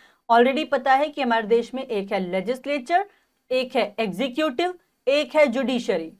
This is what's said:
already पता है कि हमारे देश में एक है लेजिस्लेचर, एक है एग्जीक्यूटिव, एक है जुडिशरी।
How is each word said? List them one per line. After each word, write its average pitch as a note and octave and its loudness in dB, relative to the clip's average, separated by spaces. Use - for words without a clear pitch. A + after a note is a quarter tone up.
already B3+ 4
पता C4 2
है C#4+ 2
कि D4 -6
हमारे A3+ 0
देश A#3 0
में C4 -8
एक G3+ -4
है G3 0
लेजिस्लेचर, B3+ -2
एक B3+ -2
है G#3 -2
एग्जीक्यूटिव, C4 -2
एक D4 0
है D4+ 6
जुडिशरी। A3+ -2